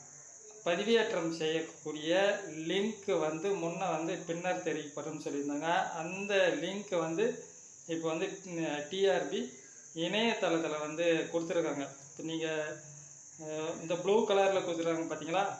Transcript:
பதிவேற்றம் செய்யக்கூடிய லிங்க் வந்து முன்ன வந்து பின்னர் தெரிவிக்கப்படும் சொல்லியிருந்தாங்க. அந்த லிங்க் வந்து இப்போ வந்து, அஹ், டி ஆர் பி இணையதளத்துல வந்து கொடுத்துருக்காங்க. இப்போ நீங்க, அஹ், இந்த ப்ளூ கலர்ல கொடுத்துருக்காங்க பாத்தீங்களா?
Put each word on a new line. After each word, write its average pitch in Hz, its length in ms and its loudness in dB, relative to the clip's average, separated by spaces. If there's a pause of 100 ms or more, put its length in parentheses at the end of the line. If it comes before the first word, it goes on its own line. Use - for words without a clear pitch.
(640)
பதிவேற்றம் 180 680 4
செய்யக்கூடிய 160 800 -2 (520)
லிங்க் 190 560 0
வந்து 160 360 0
முன்ன 175 340 -2
வந்து 165 260 0 (100)
பின்னர் 175 380 -2
தெரிவிக்கப்படும் 151 580 -4
சொல்லியிருந்தாங்க. 143 480 -2 (220)
அந்த 190 420 -4 (220)
லிங்க் 185 440 -2
வந்து 165 260 0 (640)
இப்போ 165 200 -4
வந்து, 170 200 0 (300)
அஹ், 147 300 -2
டி 196 220 4
ஆர் 165 200 2
பி 202 100 -2 (560)
இணையதளத்துல 175 840 2
வந்து 160 480 2
கொடுத்துருக்காங்க. 165 560 0 (160)
இப்போ - 240 -12
நீங்க, 160 240 -2 (920)
அஹ், 156 400 -4
இந்த 170 160 -2
ப்ளூ 202 300 4
கலர்ல 196 340 6
கொடுத்துருக்காங்க 165 480 0
பாத்தீங்களா? 156 360 0 (160)